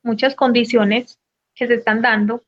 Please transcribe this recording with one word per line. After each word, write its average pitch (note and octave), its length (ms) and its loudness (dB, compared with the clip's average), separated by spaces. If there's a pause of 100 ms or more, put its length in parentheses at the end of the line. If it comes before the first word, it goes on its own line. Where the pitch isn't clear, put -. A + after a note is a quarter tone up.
muchas B3 320 -2
condiciones A#3+ 840 0 (360)
que B3 120 -4
se A#3+ 80 2
están A3+ 260 -2
dando. A3+ 460 0